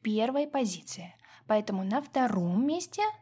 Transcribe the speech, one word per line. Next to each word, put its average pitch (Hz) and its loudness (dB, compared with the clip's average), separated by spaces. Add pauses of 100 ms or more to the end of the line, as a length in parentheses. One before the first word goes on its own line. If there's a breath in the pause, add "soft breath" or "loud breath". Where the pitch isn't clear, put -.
первой 240 0
позиции, 185 -4 (300 loud breath)
поэтому 208 0
на 214 0
втором 214 2
месте 359 -2 (180)